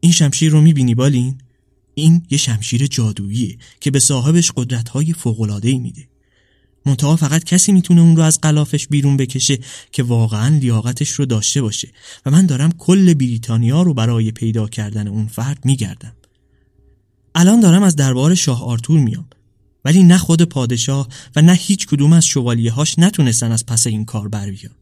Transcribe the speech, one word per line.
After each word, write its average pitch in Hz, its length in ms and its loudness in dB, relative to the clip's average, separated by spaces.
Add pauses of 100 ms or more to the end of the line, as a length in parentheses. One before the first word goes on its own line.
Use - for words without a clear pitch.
این 170 120 4
شمشیر 156 400 0
رو 151 80 4
می‌بینی 139 340 4
بالین؟ 131 460 -2 (540)
این 165 360 2
یه 143 80 -2
شمشیر 120 480 -2
جادوییه 107 720 -4 (220)
که 143 100 -2
به 139 80 0
صاحبش 147 580 0
قدرت‌های 127 560 -4
فوق‌العاده‌ای 110 680 -2
می‌ده. 120 300 -12 (800)
منتها 143 300 0
فقط 160 280 -2
کسی 185 280 0
می‌تونه 175 280 4
اون 165 160 6
رو 165 60 2
از 160 180 0
غلافش 151 480 -2
بیرون 143 280 0
بکشه 131 420 -2 (340)
که 139 100 -4
واقعاً 117 560 0
لیاقتش 123 520 -2
رو 139 160 -4
داشته 120 360 -2
باشه - 300 -6 (340)
و 135 40 -4
من 180 160 4
دارم 147 260 0
کل 180 420 2
بریتانیا 117 680 -2
رو 175 120 0
برای 113 360 -2
پیدا 110 380 -4
کردن 104 400 -8
اون 107 180 -6
فرد 120 380 -8
می‌گردم. 131 520 -4 (1160)
الان 185 260 4
دارم 190 220 6
از 180 140 2
دربار 135 380 2
شاه 127 300 0
آرتور 123 360 0
میام، - 280 -4 (560)
ولی 269 180 4
نه 269 160 8
خود 165 240 0
پادشاه 131 680 -4 (280)
و 151 60 4
نه 170 100 8
هیچ 190 340 -2
کدوم 147 260 2
از 165 140 4
شوالیه‌هاش 120 720 -2
نتونستن 135 540 0
از 113 140 -4
پس 117 200 -2
این 107 180 -4
کار 104 240 -10
بر 101 220 -8
بیان. - 320 -16